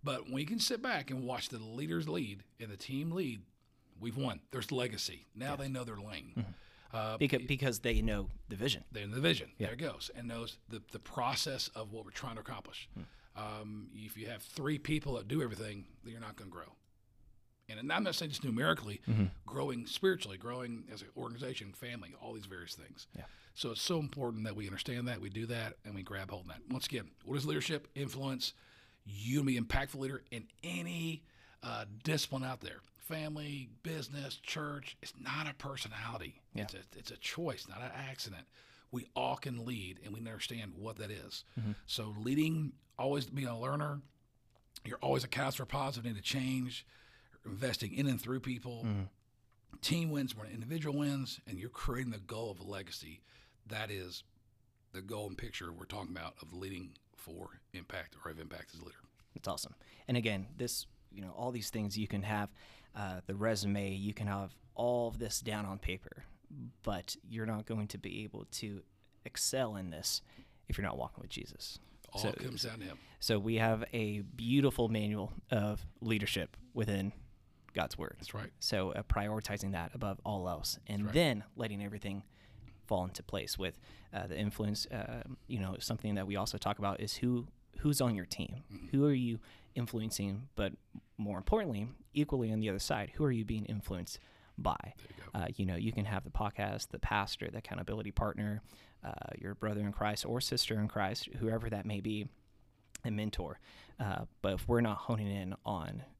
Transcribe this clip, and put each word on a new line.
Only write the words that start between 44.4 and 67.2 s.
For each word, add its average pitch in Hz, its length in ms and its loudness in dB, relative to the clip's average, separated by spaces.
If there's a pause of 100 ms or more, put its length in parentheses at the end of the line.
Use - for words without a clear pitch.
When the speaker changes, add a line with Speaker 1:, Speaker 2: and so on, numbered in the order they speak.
Speaker 1:
you're - 140 -6
always 135 260 4
a 127 40 -6
catalyst 135 300 2
for 127 80 -2
positive, 135 440 0
need 107 60 -2
to 101 60 -8
change, 127 640 0 (580)
investing 110 480 -2
in 139 140 2
and 127 140 4
through 131 200 -2
people. 120 460 -4
Speaker 2:
Mm-hmm. 101 160 4 (800)
Speaker 1:
Team 165 300 2
wins 139 260 0
more 107 80 -8
than - 100 -10
individual 143 440 -2
wins, 139 480 0
and 92 120 -6
you're 101 120 -4
creating 123 420 0
the 107 60 -4
goal 110 320 -4
of 90 100 -8
a - 20 -10
legacy. 95 580 -8 (460)
That 107 240 -2
is 92 320 -6 (680)
the 95 100 -6
goal 104 240 -4
and 95 120 -4
picture 92 340 -4
we're 87 140 -8
talking 92 280 -4
about 82 280 -6
of 80 100 -14
leading 92 380 -6 (260)
for 87 440 -12 (120)
impact 87 420 -8 (100)
or 85 40 -6
have 80 100 -8
impact 80 360 -10
as 80 60 -14
a 82 40 -12
leader. - 140 -14 (360)
Speaker 2:
That's - 140 -6
awesome. - 260 -4 (340)
And 123 80 6
again, 104 300 2 (100)
this, - 300 -2 (240)
you 101 120 -10
know, 92 140 -8
all 120 140 0
these 117 200 -2
things 104 260 0
you 107 100 0
can 101 160 0
have, 104 280 2 (440)
uh, 95 320 -4
the 95 80 0
resume, 101 600 4
you 101 180 0
can 104 140 -2
have 98 280 0 (200)
all 120 340 6
of 113 100 -4
this 113 220 0
down 107 240 0
on 95 140 -2
paper, - 460 -4 (580)
but 95 340 0 (120)